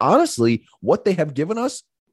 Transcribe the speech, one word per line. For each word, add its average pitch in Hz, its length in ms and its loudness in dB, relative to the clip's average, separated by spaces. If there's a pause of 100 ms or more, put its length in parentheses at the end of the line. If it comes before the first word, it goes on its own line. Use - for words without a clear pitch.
honestly, 120 680 2 (140)
what 143 240 0
they 196 80 2
have 156 200 -4
given 160 240 -4
us, 247 260 -6 (300)